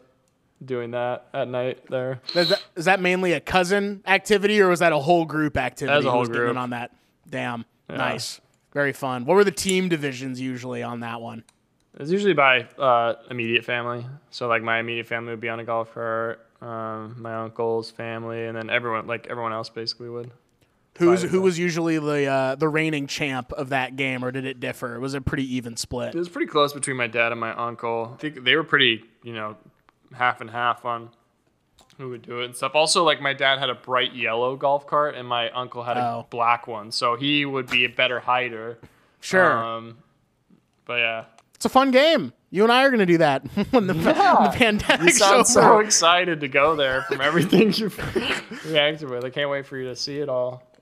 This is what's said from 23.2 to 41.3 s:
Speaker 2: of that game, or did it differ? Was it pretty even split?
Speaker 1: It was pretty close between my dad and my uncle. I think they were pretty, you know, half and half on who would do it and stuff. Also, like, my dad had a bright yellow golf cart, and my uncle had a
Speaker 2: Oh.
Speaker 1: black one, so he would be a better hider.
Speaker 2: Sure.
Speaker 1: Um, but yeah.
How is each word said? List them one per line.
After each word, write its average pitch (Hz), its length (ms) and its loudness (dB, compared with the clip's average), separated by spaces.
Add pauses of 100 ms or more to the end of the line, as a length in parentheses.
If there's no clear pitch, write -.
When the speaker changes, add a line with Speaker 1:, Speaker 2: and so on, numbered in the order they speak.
Speaker 2:
of 131 180 -6
that 131 260 -2
game, 131 280 -4
or 127 80 -4
did 131 120 -6
it 131 160 -8
differ? 120 400 -8
Was 135 140 -6
it 135 100 -8
pretty 131 300 -4
even 117 220 -8
split? - 380 -8
Speaker 1:
It 165 40 -6
was 175 100 -4
pretty 285 200 -6
close 143 240 2
between 139 240 -6
my 120 100 -2
dad 117 260 0
and 117 80 -8
my 113 140 -4
uncle. 117 600 -6
I - 60 -20
think 147 240 -10
they 127 120 6
were 160 80 0
pretty, 127 400 2 (180)
you 117 100 -14
know, 110 240 -8 (580)
half 123 260 0
and 113 100 -14
half 120 340 -2
on 117 260 -8 (880)
who 131 120 -12
would 117 120 -14
do 117 180 -10
it 123 60 -6
and 127 100 -12
stuff. 135 200 -2
Also, 165 260 4
like, 151 180 4
my 139 120 0
dad 135 260 2
had 135 120 -4
a 120 40 -4
bright 127 400 -2
yellow 120 420 -2
golf 143 300 0
cart, 147 300 0
and 123 100 -12
my 120 240 -2
uncle 123 320 -8
had 120 140 -4
a 123 80 -2
Speaker 2:
Oh. 117 260 -6
Speaker 1:
black 117 380 2
one, 110 240 -10
so 120 240 0
he 143 280 0
would 135 240 -4
be 123 160 2
a 120 40 2
better 123 320 0
hider. 120 580 -4 (420)
Speaker 2:
Sure. 180 320 4
Speaker 1:
Um, 113 460 -4 (840)
but 120 160 -8
yeah. 113 240 -2 (300)